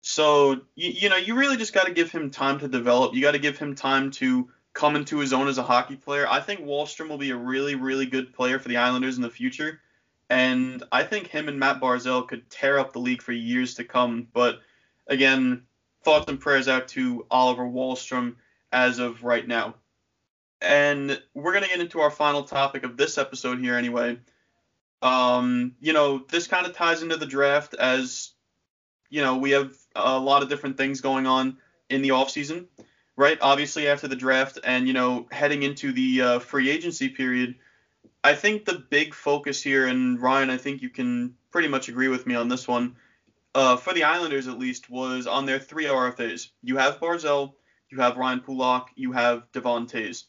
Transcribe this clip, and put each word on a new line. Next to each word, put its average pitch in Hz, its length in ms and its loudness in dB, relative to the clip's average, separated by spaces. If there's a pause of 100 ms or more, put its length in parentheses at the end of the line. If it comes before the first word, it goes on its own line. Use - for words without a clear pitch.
So, 147 500 4
y-, 127 80 0 (160)
you 180 340 -2
know, 185 80 4
you 202 180 -2
really 269 220 2
just 220 160 -6
gotta 185 180 4
give 170 180 0
him 151 220 -6
time 143 280 -2
to 143 100 -8
develop. 123 440 2
You 127 80 0
gotta 143 180 4
give 143 180 -2
him 143 180 -8
time 135 360 0
to 127 380 0 (220)
come 147 240 2
into 147 240 -2
his 135 140 0
own 139 160 2
as 131 80 -2
a 123 60 -2
hockey 123 340 2
player. 143 320 -2
I 139 100 4
think 196 220 -8
Wahlstrom 147 480 -6
will 147 80 -8
be 139 140 -4
a 123 40 -4
really, 135 400 -4
really 131 300 -2
good 127 280 -6
player 127 240 0
for 127 120 -8
the 120 80 -2
Islanders 127 400 0
in 127 40 -4
the 120 80 -4
future. 151 520 -8 (480)
And 127 520 0 (120)
I 127 100 2
think 202 240 -6
him 151 220 -6
and 139 100 -8
Matt 135 220 0
Barzal 127 480 -2
could 117 200 -14
tear 139 300 0
up 131 140 -4
the 127 60 -8
league 123 220 -4
for 123 120 -8
years 123 400 -2
to 120 100 -12
come. 117 480 -2
But, 120 280 2 (480)
again, 131 560 2 (400)
thoughts 151 260 4
and 135 100 -6
prayers 135 300 2
out 127 200 0
to 123 400 -4
Oliver 127 360 4
Wahlstrom 123 680 -4 (360)
as 123 280 2
of 120 260 -6
right 120 200 0
now. 113 300 -4 (840)
And 143 600 2 (120)
we're 151 200 -4
gonna 202 140 0
get 180 140 -2
into 170 180 -6
our 147 120 4
final 147 320 0
topic 135 400 -2
of 120 120 -8
this 139 220 0
episode 127 420 -4
here 123 160 -2
anyway. 120 420 -2 (840)
Um, 123 800 2
you 156 140 0
know, 143 260 4 (100)
this 170 180 -2
kinda 180 240 0
ties 165 300 0
into 165 140 -2
the 156 100 -6
draft 139 480 2
as, 127 580 -2 (800)
you 147 120 -2
know, 131 160 2
we 139 140 0
have 139 220 2 (220)
a 131 240 2
lot 139 240 4
of 135 60 -6
different 143 260 -6
things 135 240 -2
going 135 260 0
on 131 320 0 (320)
in 135 120 0
the 135 80 0
offseason, 143 560 -2 (500)
right? 147 240 4
Obviously 143 480 2
after 143 220 0
the 131 80 -4
draft 131 440 0
and, 127 260 0
you 131 60 0
know, 123 380 0
heading 147 320 0
into 139 300 -4
the, 127 280 2
uh, 123 180 4
free 135 300 -2
agency 165 380 -4
period, 127 480 -4 (640)
I 147 140 6
think 208 300 0
the 175 240 -4
big 151 240 0
focus 143 500 -2
here, 135 240 2
and 127 340 0
Ryan, 131 280 2
I 127 80 -2
think 139 240 -6
you 127 80 -8
can 123 460 -4 (160)
pretty 165 180 0
much 135 180 -2
agree 127 220 -2
with 127 180 -4
me 123 80 -2
on 117 140 -2
this 123 180 -4
one, 123 300 -2 (580)
uh, 127 220 6
for 180 160 -4
the 165 100 2
Islanders 151 460 0
at 123 100 -10
least, 127 300 -8
was 127 360 -6
on 135 200 -2
their 135 140 -2
three 151 280 -8
R 127 220 0
F 123 100 -12
As. - 300 -6 (120)
You 127 140 -4
have 139 240 2
Barzal, 151 540 -2 (360)
you 131 100 -12
have 123 180 2
Ryan 127 240 -2
Pulock, 127 540 0
you 127 180 -6
have 120 400 0
Devon 117 340 -4
Toews. 110 420 -10